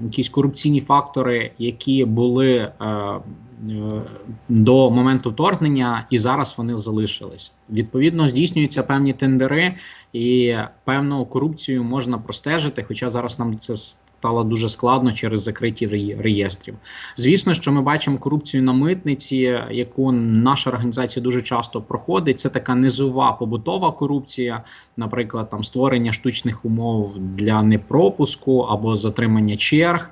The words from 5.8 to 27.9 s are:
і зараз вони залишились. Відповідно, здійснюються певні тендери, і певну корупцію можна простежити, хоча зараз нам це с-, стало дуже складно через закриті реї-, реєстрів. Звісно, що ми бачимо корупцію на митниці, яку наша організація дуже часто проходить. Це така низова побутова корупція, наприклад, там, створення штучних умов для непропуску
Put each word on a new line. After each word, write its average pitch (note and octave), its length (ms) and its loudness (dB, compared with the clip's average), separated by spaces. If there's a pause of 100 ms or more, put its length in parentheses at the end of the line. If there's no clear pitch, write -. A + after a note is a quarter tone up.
і B2+ 80 2
зараз B2+ 400 0
вони A#2 200 -4
залишились. G#2+ 720 -6 (180)
Відповідно, C#3 580 2
здійснюються C#3+ 540 0
певні C#3 300 2
тендери, C3+ 600 2 (380)
і A#2+ 420 2 (300)
певну C#3 420 0
корупцію C3 580 -2
можна A#2+ 340 -2
простежити, C#3+ 640 -4
хоча - 280 -6
зараз A#2+ 280 -4
нам A2+ 200 -4
це - 140 -10
с-, - 260 -10 (220)
стало A#2 240 0
дуже A2+ 240 0
складно B2 440 2
через A2 300 -4
закриті A2+ 440 -4
реї-, G#2 340 -4
реєстрів. G2+ 540 -2 (420)
Звісно, E3 380 2
що - 180 0
ми C#3+ 100 2
бачимо C#3+ 360 0
корупцію C#3+ 440 -2
на C3 100 4
митниці, C#3+ 640 0 (340)
яку B2 420 -2
наша A#2+ 580 2
організація A#2+ 520 -2
дуже B2 200 0
часто A#2 400 -4
проходить. D#3 580 -2
Це - 80 -2
така B2+ 260 -2
низова C3 580 2
побутова D3+ 600 -2
корупція, C3 720 -4 (320)
наприклад, A2+ 540 -4
там, G#2+ 140 -6
створення B2+ 480 2
штучних A2+ 520 -4
умов A2+ 540 -2
для G2+ 440 0
непропуску C3 960 2